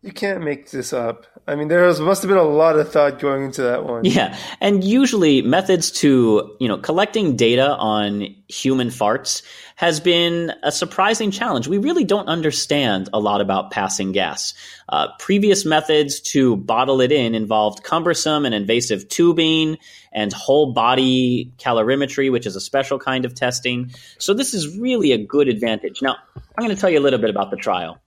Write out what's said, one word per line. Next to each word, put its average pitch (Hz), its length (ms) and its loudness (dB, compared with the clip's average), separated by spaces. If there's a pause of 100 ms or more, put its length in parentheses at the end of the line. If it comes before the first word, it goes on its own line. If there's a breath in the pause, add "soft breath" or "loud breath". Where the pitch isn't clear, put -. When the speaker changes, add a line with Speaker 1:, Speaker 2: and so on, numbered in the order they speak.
Speaker 1:
You 196 100 -16
can't 190 320 -4
make 147 260 -6
this 131 240 -8
up. 117 320 -4 (220)
I 151 80 -2
mean, 147 120 -4
there 175 200 4
was, 165 120 2
must 190 220 2
have 185 80 -4
been 196 80 6
a 180 60 6
lot 156 340 4
of 151 140 0
thought 143 260 2
going 139 280 -2
into 135 180 -6
that 123 220 -2
one. 117 200 -4
Speaker 2:
Yeah. 135 320 0 (240 loud breath)
And 196 220 2
usually 202 580 4
methods 175 520 2
to, 120 640 2
you 127 80 -2
know, 101 100 -2
collecting 185 580 -2
data 120 360 2
on 104 640 -2 (120)
human 131 420 -2
farts 113 520 -2 (360 loud breath)
has 170 220 0
been 170 600 0
a 147 100 -2
surprising 202 600 -2
challenge. 143 360 -2
We 190 120 0
really 311 240 0
don't 196 240 0
understand 143 880 -2
a 104 60 0
lot 104 220 0
about 95 300 -2
passing 95 400 -2
gas. 92 420 -4 (340 loud breath)
Uh, 76 200 -2 (100)
previous 196 480 2
methods 156 560 0
to 127 340 2
bottle 123 460 0
it 127 100 4
in 123 220 2
involved 107 500 0
cumbersome 156 640 0
and 120 80 -2
invasive 107 560 -2
tubing 160 680 2 (340 loud breath)
and 104 180 -2
whole 139 400 2
body 127 840 2
calorimetry, 135 760 0
which 120 140 -2
is 98 100 -8
a 95 60 -10
special 135 380 -4
kind 131 260 -4
of 123 80 -6
testing. 123 580 -4 (280 loud breath)
So 202 160 0
this 262 180 -4
is 170 240 -6
really 220 360 2
a 117 40 2
good 139 300 2
advantage. 110 560 -4
Now, 131 140 -2 (180)
I'm - 280 -10
gonna 214 120 -2
tell 190 160 0
you 156 80 4
a - 20 0
little 135 180 2
bit 110 120 0
about 98 180 -4
the 98 80 -6
trial. 87 500 -4